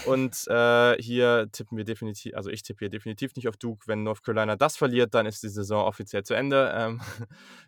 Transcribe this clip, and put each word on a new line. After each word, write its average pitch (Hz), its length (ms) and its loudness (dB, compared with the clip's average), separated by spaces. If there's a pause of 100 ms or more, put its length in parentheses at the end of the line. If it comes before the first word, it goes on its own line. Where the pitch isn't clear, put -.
Und, 131 420 0
äh, 120 540 6
hier 120 500 2
tippen - 240 -12
wir 107 100 -6
definiti-, 110 500 -8
also 101 160 -8
ich 107 100 -10
tippe - 200 -12
hier 104 80 -6
definitiv 110 460 -8
nicht 123 120 -6
auf 110 100 -4
Duke. 113 300 -8
Wenn 107 160 -2
North 107 180 -4
Carolina 107 340 0
das 143 220 2
verliert, 123 380 2
dann 113 100 6
ist 104 160 -8
die 110 80 -8
Saison 104 340 -2
offiziell 104 380 -4
zu 110 140 -2
Ende. 135 420 2
Ähm, 113 240 -4
<laughs> 107 380 -14 (280)